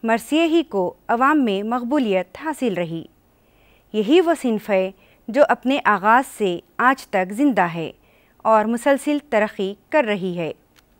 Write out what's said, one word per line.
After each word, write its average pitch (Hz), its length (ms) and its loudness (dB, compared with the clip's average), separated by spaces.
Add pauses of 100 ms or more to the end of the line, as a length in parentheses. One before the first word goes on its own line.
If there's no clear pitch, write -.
मरसिए 233 420 0
ही 330 180 2
को 202 200 -4 (260)
अवाम 262 300 2
में 202 240 0
मकबूलियत 233 760 -2
हासिल 269 360 -4
रही। 165 340 -6 (840)
यही 214 260 4
वो 339 140 2
सिन्फ 226 360 -4
है 190 240 0 (340)
जो 233 180 2
अपने 254 320 -2
आगाज़ 214 500 2
से 202 220 -2 (300)
आज 254 320 2
तक 185 200 -2
ज़िंदा 208 340 2
है 165 260 -8 (520)
और 214 220 4
मुसलसिल 277 540 0 (120)
तरक्की 208 440 -2 (160)
कर 302 120 2
रही 190 300 -4
है। 170 180 -6 (480)